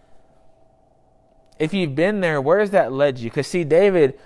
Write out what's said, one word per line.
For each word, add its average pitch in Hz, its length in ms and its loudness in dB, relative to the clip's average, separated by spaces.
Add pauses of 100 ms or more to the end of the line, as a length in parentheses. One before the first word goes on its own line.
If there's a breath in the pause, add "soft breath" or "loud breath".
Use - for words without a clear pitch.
(1600 soft breath)
If 156 160 -4
you've 165 220 -4
been 196 240 0
there, 160 200 -2
where 160 200 2
has 208 100 -2
that 160 220 0
led 135 260 0
you? 117 120 -8
'Cause 143 180 -6
see, 180 160 -4
David 160 600 2